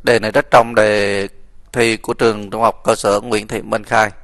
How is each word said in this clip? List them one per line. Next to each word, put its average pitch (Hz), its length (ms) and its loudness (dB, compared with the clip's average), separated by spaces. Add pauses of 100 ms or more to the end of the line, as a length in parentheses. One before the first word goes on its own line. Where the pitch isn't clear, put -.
Đề 120 160 2
này 107 120 -2
rất 143 200 0
trong 120 240 4
đề 101 540 2 (440)
thi 117 240 2
của 120 180 -6
trường 104 360 -2
trung 107 120 -4
học 110 220 0
cơ 123 100 2
sở 104 260 0
Nguyễn 110 280 -4
Thị 110 140 -6
Minh 107 220 -6
Khai 110 260 0 (140)